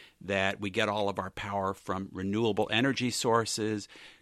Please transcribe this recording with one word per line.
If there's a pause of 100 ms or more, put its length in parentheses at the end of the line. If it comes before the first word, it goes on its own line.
(220)
that
we
get
all
of
our
power
from
renewable
energy
sources, (340)